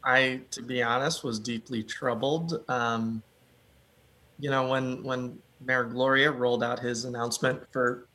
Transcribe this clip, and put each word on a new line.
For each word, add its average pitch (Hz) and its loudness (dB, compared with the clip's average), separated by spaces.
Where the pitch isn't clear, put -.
I, 131 4
to 127 -10
be 123 -2
honest, 131 0
was 113 -2
deeply 113 -4
troubled. 139 -2
Um, 113 0
you 143 -4
know, 131 2
when, 131 0
when 127 -4
Mayor 127 2
Gloria 135 4
rolled 123 2
out 120 0
his 120 -4
announcement 123 -2
for 123 0